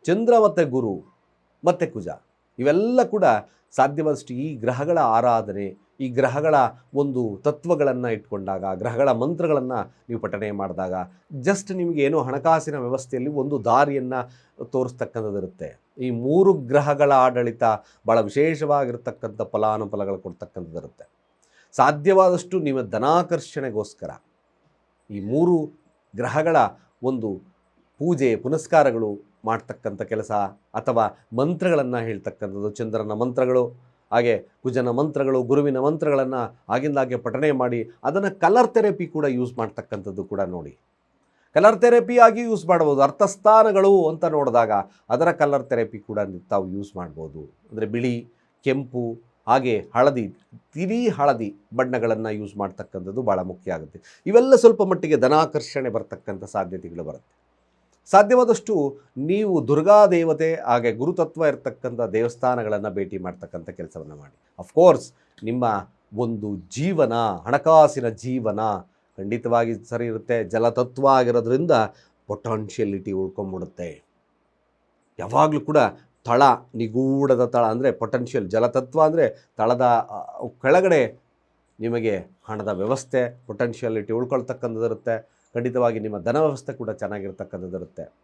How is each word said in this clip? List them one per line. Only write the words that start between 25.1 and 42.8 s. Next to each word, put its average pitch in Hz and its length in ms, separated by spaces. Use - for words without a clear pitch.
ಈ 101 100
ಮೂರು 156 500
ಗ್ರಹಗಳ 147 400
ಒಂದು 113 340
ಪೂಜೆ 139 380
ಪುನಸ್ಕಾರಗಳು 127 920
ಮಾಡ್ತಕ್ಕಂಥ 110 580
ಕೆಲಸ 107 300
ಅಥವಾ 113 440
ಮಂತ್ರಗಳನ್ನ 147 640
ಹೇಳ್ತಕ್ಕಂಥದ್ದು, 104 720
ಚಂದ್ರನ 107 420
ಮಂತ್ರಗಳು, 127 540
ಹಾಗೆ 117 260
ಕುಜನ 127 260
ಮಂತ್ರಗಳು, 135 540
ಗುರುವಿನ 139 360
ಮಂತ್ರಗಳನ್ನ 139 560
ಆಗಿಂದಾಗೆ 131 480
ಪಠಣೆ 127 360
ಮಾಡಿ, 120 380
ಅದನ್ನ 190 240
ಕಲರ್ 196 460
ಥೆರಪಿ 202 320
ಕೂಡ 156 180
ಯೂಸ್ 123 340
ಮಾಡ್ತಕ್ಕಂಥದ್ದು 101 680
ಕೂಡ 98 160
ನೋಡಿ. 90 380
ಕಲರ್ 190 260
ಥೆರಪಿ 240 380
ಆಗಿ 226 220
ಯೂಸ್ 220 260
ಮಾಡ್ಬೋದು. 160 340